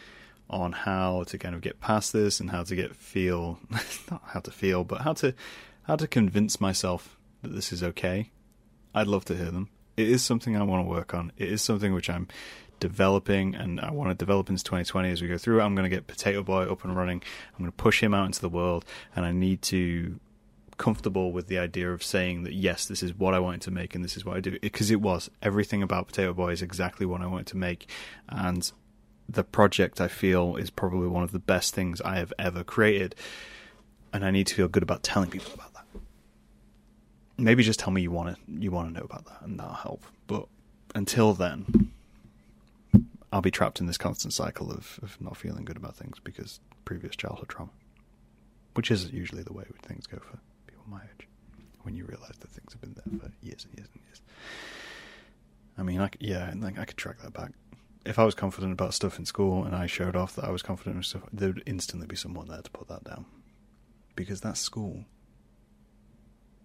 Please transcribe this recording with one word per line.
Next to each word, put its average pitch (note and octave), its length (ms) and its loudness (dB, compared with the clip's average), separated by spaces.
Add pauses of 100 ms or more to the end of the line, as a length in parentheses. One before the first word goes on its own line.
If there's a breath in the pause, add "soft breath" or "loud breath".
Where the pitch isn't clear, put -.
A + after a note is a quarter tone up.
(500 loud breath)
on F2 240 -2
how F#2 540 0
to F#2+ 100 -8
kind F2 180 -6
of E2+ 60 -8
get - 180 -6
past G#2+ 320 2
this G#2 300 4
and F#2 80 -4
how F2 140 -2
to F2+ 120 -4
get - 180 -2
feel, F2 680 -2 (240)
<laughs> - 280 -10
not E3+ 140 -8
how - 160 -6
to - 100 -12
feel, F#2 320 2
but G2 180 -4
how D3+ 120 0
to, B2+ 200 2 (500 loud breath)
how D3+ 120 2
to D#3 120 -2
convince G#2 520 4
myself F#2 580 0 (240)
that E2 120 -8
this - 180 -4
is F2 120 -2
okay, F2+ 480 -2 (640)
I'd G#2+ 140 4
love G2+ 180 4
to F2+ 120 -2
hear F2 140 -4
them. F#2 180 -4 (260)
It A2 120 4
is B2 160 6
something A#2 320 2
I G#2 80 4
wanna F#2 200 2
work F2 300 -2
on. E2+ 240 -4
It F#2+ 120 -4
is G#2+ 120 0
something G2+ 320 2
which F2 160 0
I'm F2 200 -2 (500 loud breath)
developing, F#2+ 760 4
and F2 240 -4
I - 120 -4
wanna C#3+ 240 0
develop G2 340 2
into F#2 140 0
twenty F2 220 0
twenty F#2 260 0
as E2+ 100 -2
we F2 60 -2
go F2 100 -2
through. A2+ 240 6
I'm G#2 140 4
gonna F#2+ 140 2
get F2+ 180 -2
Potato G2+ 360 0
Boy F#2+ 200 2
up F#2 200 -2
and F#2 120 -2
running. F2+ 260 0 (320 loud breath)
I'm - 60 -14
gonna F2 120 -2
push - 300 4
him G#2+ 120 4
out G2 120 4
into - 160 -4
the F2+ 80 -2
world, F2 360 0 (300 loud breath)
and F2+ 100 0
I E2+ 60 0
need F#2 320 2
to F2 560 0 (580)
comfortable F#2 560 2
with F2 140 -4
the F#2 120 0
idea F2 320 -2
of F2 100 -4
saying F2+ 420 0
that, C#2 100 -6
yes, F#2 320 0
this F#2+ 180 -4
is F2 100 -2
what F#2+ 200 4
I F#2 60 6
wanted F2+ 240 0
to F#2 80 -6
make F2+ 240 -6
and F2+ 80 -4
this F2+ 120 -6
is F#2 80 -12
what F#2 140 -4
I - 20 0
do. F#2+ 220 -4
It, G#2 100 -2
'cause G#2 180 2
it G#2+ 120 6
was. F#2 280 2 (120)
Everything G2+ 420 2
about F2+ 240 0
Potato F2+ 260 0
Boy F2 200 0
is E2+ 80 -4
exactly F2+ 440 -2
what F2+ 160 -2
I F2+ 40 -4
wanted F#2 220 -4
to - 100 -8
make. F2+ 320 -4 (400 loud breath)
And F2+ 420 -2 (560)
the - 160 0
project, - 560 4
I F2 80 2
feel, F2+ 480 4
is - 140 -4
probably F2+ 400 0
one F2 140 0
of F2+ 100 -2
the F#2 60 -4
best - 360 2
things F2+ 240 -2
I F#2+ 160 -2
have E2+ 240 -2
ever F#2 240 -2
created. G#2 500 4 (1000 loud breath)
And G2 100 -2
I F#2+ 80 2
need G2 160 6
to - 80 -2
feel F#2 140 6
good F#2+ 120 4
about E2+ 220 0
telling F#2 260 2
people - 240 -10
about - 200 -16
that. - 120 -20 (1500)
Maybe A#2+ 240 8
just A2 200 6
tell F#2+ 100 0
me F#2+ 100 4
you F2 100 0
wanna, E2+ 260 -2 (100)
you F2+ 240 -4
wanna E2+ 200 -2
know - 120 -8
about - 220 -12
that, - 160 -20
and - 180 -10
that'll - 140 -10
help. - 300 -10 (240)
But - 200 -4 (480)
until G#2+ 380 6
then, F2+ 580 4 (1400)
I'll G2+ 80 4
be F2+ 100 6
trapped - 300 0
in F2+ 40 0
this E2+ 120 -2
constant - 360 -4
cycle - 380 -4
of, - 320 -12
of - 160 -14
not F#2 160 -10
feeling - 300 -8
good - 120 -12
about - 200 -12
things - 260 -14
because - 360 -14 (260)
previous - 300 -8
childhood - 340 -10
trauma, - 220 -12 (1000)
which A2+ 160 0
is F#2 220 2
usually F2+ 320 -10
the - 100 -12
way G2 120 -14 (180)
things - 240 -14
go - 100 -16
for - 220 -18 (260)
people - 220 -20
my G2 140 -14
age, - 260 -20 (560)
when - 120 -10
you F2+ 100 -10
realise - 320 -16
that - 120 -20
things - 240 -20
have - 80 -18
been G2+ 140 -14
there - 240 -8
for - 120 -14 (140)
years - 200 -16
and - 120 -20
years G2+ 160 -18
and - 120 -20
years. - 160 -20 (1600 loud breath)
I F#2+ 60 -6
mean, F#2 180 0
I G2+ 60 2
c-, - 120 -10
yeah, F2+ 300 -4
and, G2 140 -8
like, G2+ 160 -8
I F#2+ 60 -6
could - 120 -14
track - 240 -10
that - 120 -16
back. - 180 -10 (540)
If A2 120 -2
I A2+ 80 8
was G#2+ 80 4
confident F#2+ 400 -2
about F2+ 220 -2
stuff - 240 -2
in E2+ 60 -10
school F#2 380 2
and F#2 120 -4
I F2+ 100 -2
showed F2+ 300 -2
off F#2 200 -2
that - 100 -6
I - 40 -4
was F2+ 140 -4
confident F#2 340 -6
with F2 80 -6
stuff, - 160 -8 (100)
there G2 180 -2
would F#2+ 180 -6
instantly F2 400 -8
be - 80 -10
someone E2+ 320 -10
there D#2 140 -12
to - 100 -18
put - 160 -16
that - 160 -14
down. - 220 -14 (920 soft breath)
Because F#2+ 260 -6
that A2 160 -6
school G#2 480 -6 (1600)